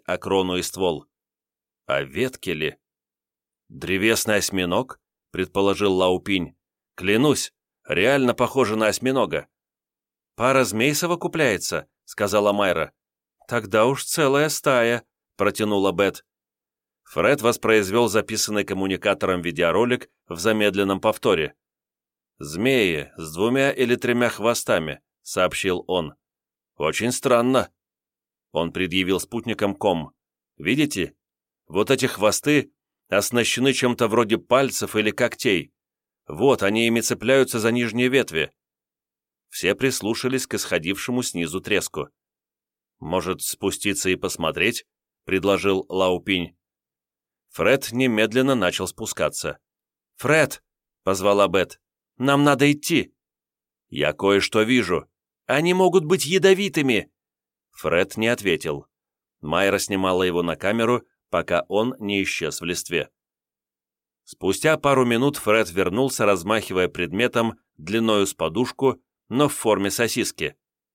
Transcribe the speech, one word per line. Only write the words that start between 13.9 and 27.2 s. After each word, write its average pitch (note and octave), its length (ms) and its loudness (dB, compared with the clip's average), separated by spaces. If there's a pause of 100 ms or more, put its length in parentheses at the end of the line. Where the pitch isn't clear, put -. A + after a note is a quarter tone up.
целая C#3+ 440 2
стая», A#2+ 560 0 (320)
протянула G2+ 560 2
Бет. F#2+ 320 0 (800)
Фред G#2+ 380 0
воспроизвёл A2 680 2
записанный G#2 560 -2
коммуникатором F#2+ 760 -2
видеоролик F2 680 0 (160)
в E2+ 120 -12
замедленном G2+ 640 0
повторе. F#2+ 540 0 (840)
«Змеи F2 800 -2
с D#2+ 180 -10
двумя B2 380 0
или B2 240 0
тремя A#2+ 340 0
хвостами», G2+ 680 -2 (220)
сообщил F2+ 640 -2
он. F2 280 -4 (600)
«Очень G2+ 360 -2
странно». B2 580 2 (840)